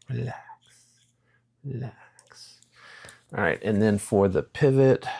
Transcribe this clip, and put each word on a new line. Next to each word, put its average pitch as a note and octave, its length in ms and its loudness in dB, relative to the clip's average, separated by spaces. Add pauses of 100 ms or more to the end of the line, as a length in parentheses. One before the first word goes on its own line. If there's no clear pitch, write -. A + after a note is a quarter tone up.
Relax, B2 280 -8 (1300)
relax. - 960 -16 (760)
All G#2 80 -2
right, E2 200 -2
and G2+ 180 0
then G#2+ 160 2
for G2 320 2
the F#2 140 0
pivot C3+ 640 2 (140)